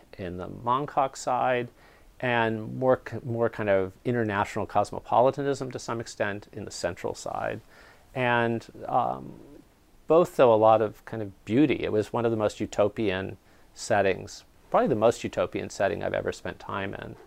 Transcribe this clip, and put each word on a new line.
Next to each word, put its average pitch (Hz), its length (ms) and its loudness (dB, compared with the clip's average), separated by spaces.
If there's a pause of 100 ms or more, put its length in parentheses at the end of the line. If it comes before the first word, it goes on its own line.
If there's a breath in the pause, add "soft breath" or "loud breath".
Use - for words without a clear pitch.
(180)
in 90 200 -10
the 90 100 -10
Mongkok 127 680 -2
side, 123 520 -2 (520 soft breath)
and 117 580 0
more 127 180 4
k-, - 280 -10
more 117 240 0
kind 110 200 -4
of 95 240 2 (120)
international 107 600 0
cosmopolitanism 131 1040 0
to 127 80 -10
some 117 220 -6
extent 104 520 -6
in 101 120 -10
the 95 60 -12
central - 440 -6
side. - 460 -6 (540 soft breath)
And, 120 520 0 (220)
um, 131 460 -2 (720)
both, 165 300 4
though, 127 160 8
a 110 40 8
lot 110 260 6
of 107 220 -6
kind 113 180 -8
of 98 220 -12
beauty. 120 400 2
It 92 80 -2
was 104 200 0
one 120 120 -2
of 117 60 2
the 113 60 0
most 107 240 0
utopian 98 760 0 (380 soft breath)
settings, 98 720 0 (260)
probably 220 180 2
the 127 80 2
most 110 260 4
utopian 98 480 -4
setting 98 320 -2
I've 95 120 -4
ever 98 180 -2
spent - 260 -10
time 101 360 -8
in. 113 200 -12 (120)